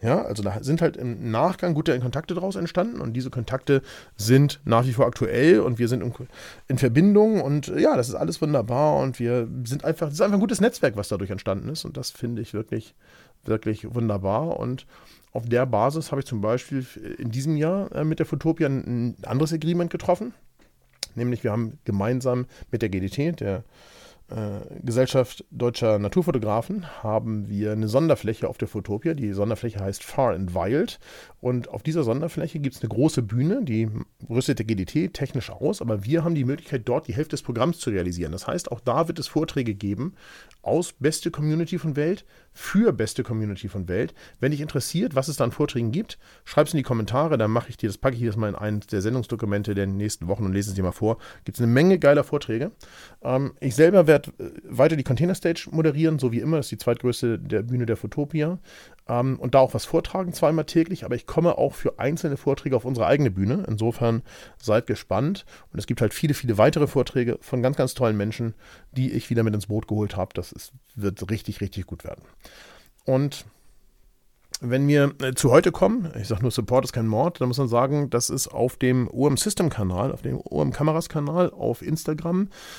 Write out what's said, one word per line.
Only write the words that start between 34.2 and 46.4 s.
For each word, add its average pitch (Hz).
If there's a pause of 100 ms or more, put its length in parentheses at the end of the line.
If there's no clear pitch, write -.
rüstet 131
der 107
G 110
D 92
T 165
technisch -
aus, 151
aber 107
wir 156
haben 170
die 139
Möglichkeit, 131
dort 127
die 101
Hälfte 151
des 143
Programms 131
zu -
realisieren. 87
Das 87
heißt, 151
auch 113
da 147
wird 165
es 143
Vorträge 139
geben 101 (480)
aus 160
Beste 156
Community 156
von 147
Welt 165 (280)
für 208
Beste 110
Community 107
von 92
Welt. 110 (240)
Wenn 143
dich 147
interessiert, 151
was 131
es 151
da 131
an 117
Vorträgen 113
gibt, 185 (260)